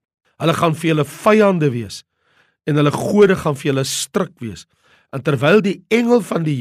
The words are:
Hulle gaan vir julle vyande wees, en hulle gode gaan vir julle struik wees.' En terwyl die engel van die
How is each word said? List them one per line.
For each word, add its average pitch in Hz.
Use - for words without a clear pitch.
Hulle 160
gaan 160
vir 165
julle 151
vyande 196
wees, 117
en 147
hulle 147
gode 202
gaan 151
vir 143
julle 135
struik -
wees.' 107
En 135
terwyl 151
die -
engel 240
van 170
die 151